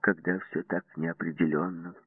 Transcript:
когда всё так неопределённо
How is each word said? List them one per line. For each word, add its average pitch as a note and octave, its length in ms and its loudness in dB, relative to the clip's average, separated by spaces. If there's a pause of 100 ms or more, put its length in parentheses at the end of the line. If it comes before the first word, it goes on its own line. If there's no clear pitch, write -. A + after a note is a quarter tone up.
когда F#2 380 2
всё - 260 -4
так F2 200 -2 (120)
неопределённо E2 960 0 (120)